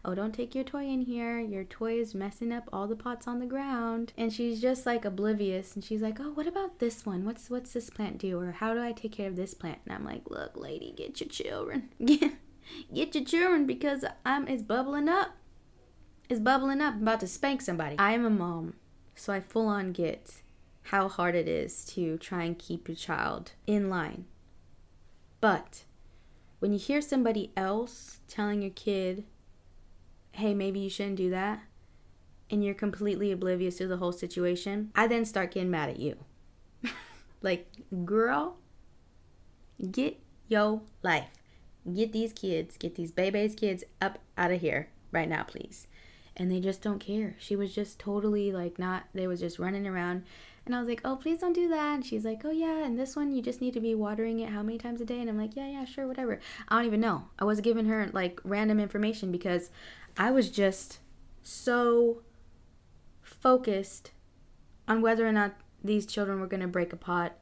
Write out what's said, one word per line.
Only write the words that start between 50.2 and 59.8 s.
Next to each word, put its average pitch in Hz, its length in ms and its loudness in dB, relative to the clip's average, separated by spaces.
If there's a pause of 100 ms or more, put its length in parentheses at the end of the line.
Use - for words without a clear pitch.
And 247 80 0
I 247 40 0
was 233 80 -2
like, 233 140 -2
"Oh, 262 140 -2
please 320 220 -2
don't 349 160 2
do 349 140 4
that." 302 260 2
And 254 100 -4
she's 220 220 -4
like, 220 180 -4
"Oh, 302 60 -2
yeah, 320 340 0
and 240 140 0
this 269 180 -4
one, 285 160 0
you 262 80 2
just 247 220 -4
need 254 100 0
to 240 80 -2
be 226 140 2
watering 220 460 0
it 220 100 -4
how 208 120 -2
many 226 140 -2
times 233 240 -6
a 226 60 -4
day?" 247 120 -4
And 233 120 -2
I'm 214 80 0
like, 214 180 -4
"Yeah, 277 100 -6
yeah, 277 200 -6
sure, 269 200 -6
whatever." 254 320 -2 (300)
I 220 80 4
don't 240 80 4
even 214 160 4
know. 202 280 2 (100)
I 202 80 2
was 208 160 4
giving 226 240 4
her, 214 260 2
like, 180 320 0
random 214 340 4
information 208 540 0
because 175 380 0 (480)